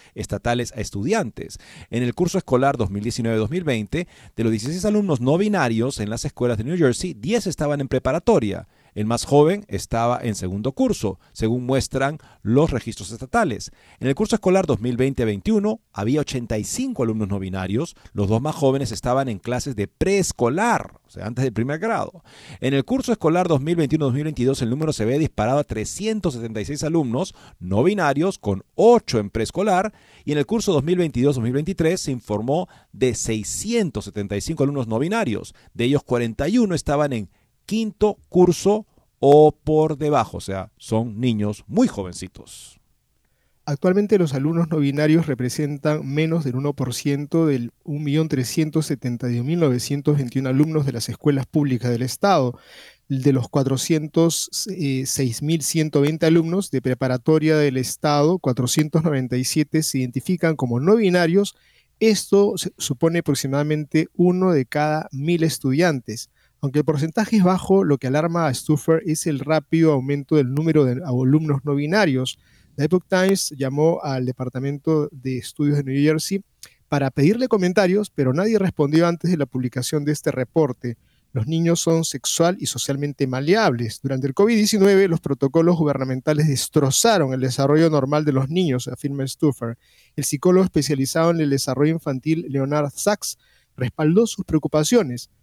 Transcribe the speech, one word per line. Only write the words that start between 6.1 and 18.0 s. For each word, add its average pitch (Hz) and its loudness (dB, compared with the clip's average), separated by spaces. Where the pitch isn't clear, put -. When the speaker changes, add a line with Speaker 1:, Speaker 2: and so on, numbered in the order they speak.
Speaker 1:
escuelas 123 -2
de 110 -4
New 156 -4
Jersey, 160 0
diez 156 -4
estaban 147 -4
en 135 -6
preparatoria. 131 0
El 107 -4
más 117 -2
joven 156 4
estaba 117 -2
en 113 -4
segundo 98 -6
curso, 113 -2
según 120 -2
muestran 135 -2
los 135 4
registros - -8
estatales. 127 -4
En 120 -4
el 139 2
curso 208 0
escolar 190 2
dos 117 0
mil 123 -2
veinte 127 0
veintiuno 202 -2
había 123 -2
ochenta 120 -6
y 104 -6
cinco 247 -6
alumnos 110 -2
no 101 -4
binarios. 95 -4